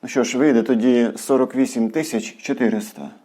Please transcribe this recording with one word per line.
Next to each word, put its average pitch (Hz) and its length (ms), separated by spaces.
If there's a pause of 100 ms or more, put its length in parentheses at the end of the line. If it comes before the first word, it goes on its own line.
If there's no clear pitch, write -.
Ну 120 60
що 123 160
ж, 120 140
вийде 131 240
тоді 120 540
сорок 127 380
вісім 123 360
тисяч - 460
чотириста. 107 720 (140)